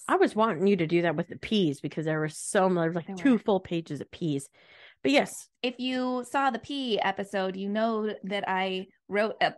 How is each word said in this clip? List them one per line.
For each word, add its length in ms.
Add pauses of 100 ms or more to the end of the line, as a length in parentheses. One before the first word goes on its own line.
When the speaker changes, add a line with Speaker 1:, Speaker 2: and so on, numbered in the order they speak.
Speaker 1:
I 80
was 180
wanting 320
you 100
to 100
do 160
that 140
with 120
the 80
P's 460
because 240
there 120
were 120
so 380
many, 120
there 80
was, 80
like, 120
Speaker 2:
There 80
Speaker 1:
two 180
Speaker 2:
were. 40
Speaker 1:
full 220
pages 400
of 100
P's. 380 (540)
But 100
yes. 360 (140)
Speaker 2:
If 160
you 500
saw 220
the 80
P 400
episode, 580
you 120
know 420 (140)
that 240
I 380 (220)
wrote 340
a, 160